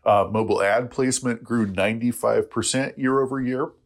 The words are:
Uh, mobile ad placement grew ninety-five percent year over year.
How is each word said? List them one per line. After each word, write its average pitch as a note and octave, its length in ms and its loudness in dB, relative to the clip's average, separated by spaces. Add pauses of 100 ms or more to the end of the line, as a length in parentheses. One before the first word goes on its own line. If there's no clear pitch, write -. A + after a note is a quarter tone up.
Uh, G#2 240 4
mobile G#2 320 0
ad A2+ 300 2
placement B2 540 -2
grew A#2 220 0
ninety-five A2 840 0
percent C3 480 -2
year C3+ 220 2
over C3+ 200 -2
year. B2+ 300 -2 (160)